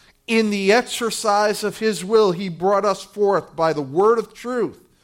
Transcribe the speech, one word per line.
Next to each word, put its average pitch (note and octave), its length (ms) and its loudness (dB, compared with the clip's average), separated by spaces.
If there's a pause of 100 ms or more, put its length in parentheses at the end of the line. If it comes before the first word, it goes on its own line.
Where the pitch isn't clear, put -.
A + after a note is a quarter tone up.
(260)
In A3+ 240 2
the G3 220 0
exercise G#3+ 920 0
of G3+ 160 -6
his G3+ 260 -2
will, G#3+ 260 4
he F#3 180 -6
brought G3 360 0
us F#3+ 180 -2
forth G3 520 -2
by D#3+ 180 0
the D3 80 -6
word G3 380 2
of - 140 -6
truth, A#3 460 -6 (240)